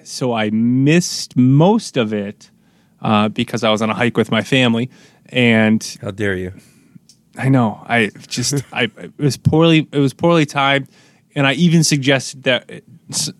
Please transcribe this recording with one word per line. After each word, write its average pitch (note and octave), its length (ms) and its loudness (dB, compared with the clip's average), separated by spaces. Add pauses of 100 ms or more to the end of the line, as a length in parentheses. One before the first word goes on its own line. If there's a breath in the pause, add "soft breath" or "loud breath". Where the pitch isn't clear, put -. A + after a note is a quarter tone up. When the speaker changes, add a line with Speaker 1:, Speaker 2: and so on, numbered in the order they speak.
Speaker 1:
so - 280 -6
I A2 160 -2
missed C3 840 0
most D3 640 4
of A2 160 -2
it, G#2 360 -8 (520 soft breath)
uh, G#2+ 280 0
because A#2 360 -6
I A2 40 2
was G#2+ 120 0
on A2 80 -2
a G#2+ 40 -2
hike A#2 240 -2
with A2+ 140 0
my A2 120 -2
family, B2 460 0 (380 soft breath)
and A2 560 2 (180)
Speaker 2:
How G#2+ 100 -10
dare G2 240 -4
you? F#2 180 -8 (840 loud breath)
Speaker 1:
I C3 120 -2
know. A#2+ 360 0
I A2+ 260 -2 (160)
just, C3 400 -4
Speaker 2:
<laughs> - 40 -20
Speaker 1:
I, A#2+ 120 -4 (140)
it - 200 -16
was C#3 180 -2
poorly, D#3+ 560 2
it C#3 80 -2
was C#3 140 0
poorly E3+ 320 0
timed, C#3 420 -2 (480 soft breath)
and C#3+ 100 0
I C3+ 80 2
even E3 300 2
suggested C3+ 600 -2
that B2+ 260 -2 (400)
it's - 200 -6 (100)